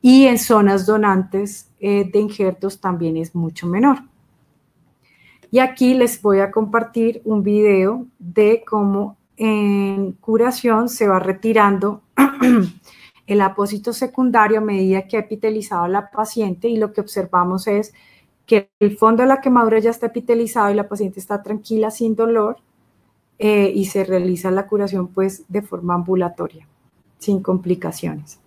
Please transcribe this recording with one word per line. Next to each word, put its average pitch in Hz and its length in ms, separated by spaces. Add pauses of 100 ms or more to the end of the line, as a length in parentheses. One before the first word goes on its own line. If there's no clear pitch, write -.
y 262 260
en 240 100
zonas 202 480
donantes, 202 840 (120)
eh, 202 280
de 202 100
injertos 196 600
también 170 380
es 165 180
mucho 165 320
menor. 247 300 (1500)
Y 240 80
aquí 254 360
les 240 260
voy 196 180
a 196 100
compartir 226 760
un 208 180
video 208 640 (140)
de 208 460
cómo 202 520 (180)
en 202 800
curación 233 760
se 208 220
va 190 100
retirando 202 840 (120)
<clears throat> 254 1120
el 202 140
apósito 202 500
secundario 233 680
a - 20
medida 196 480
que 226 80
ha 208 40
epitelizado 214 680
la 202 200
paciente, 214 600
y 233 80
lo 214 160
que 214 80
observamos 185 680
es 208 260 (520)
que 208 240 (100)
el 208 180
fondo 226 260
de 262 40
la 269 140
quemadura 233 380
ya 220 100
está 233 160
epitelizado 226 680
y - 20
la 202 140
paciente 196 320
está 202 240
tranquila, 214 480
sin 220 240
dolor, 226 440 (800)
eh, 208 360
y 202 80
se 190 220
realiza 185 460
la 196 160
curación, 196 420
pues, 190 400
de 190 120
forma 175 340
ambulatoria, 175 680 (520)
sin 196 240
complicaciones. 175 1040